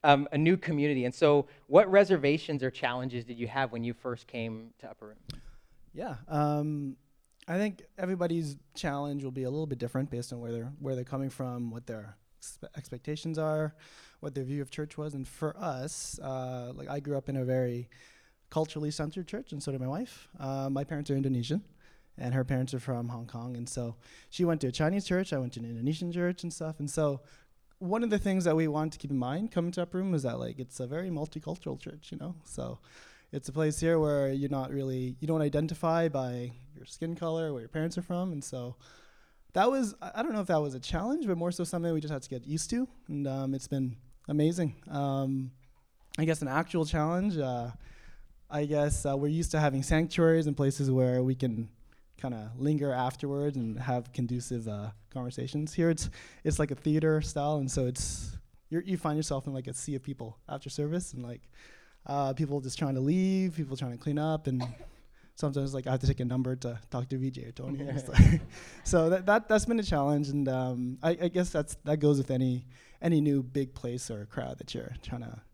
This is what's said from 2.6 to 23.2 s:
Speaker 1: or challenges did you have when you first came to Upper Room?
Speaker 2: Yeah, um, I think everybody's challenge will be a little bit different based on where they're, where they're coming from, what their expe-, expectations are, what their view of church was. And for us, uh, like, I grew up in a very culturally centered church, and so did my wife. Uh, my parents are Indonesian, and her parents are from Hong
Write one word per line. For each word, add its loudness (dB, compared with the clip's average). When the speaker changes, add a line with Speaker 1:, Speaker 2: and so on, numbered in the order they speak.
Speaker 1:
or 0
challenges -2
did -12
you -2
have -2
when -4
you -2
first -8
came -8
to -16
Upper -16
Room? -14
Speaker 2:
Yeah, -8
um, -2
I -2
think -2
everybody's -2
challenge -4
will -4
be -4
a 0
little -2
bit -4
different -2
based -6
on -10
where -6
they're, -6
where -4
they're -4
coming -4
from, -6
what -12
their -10
expe-, -16
expectations -6
are, 0
what -8
their -4
view -4
of -8
church -8
was. -6
And -6
for -6
us, -6
uh, -6
like, -10
I -4
grew -2
up -4
in -2
a 2
very 2
culturally 0
centered -6
church, -10
and -8
so -4
did -4
my -2
wife. -8
Uh, -4
my -2
parents -6
are 2
Indonesian, 0
and -2
her 2
parents 0
are -4
from -4
Hong -8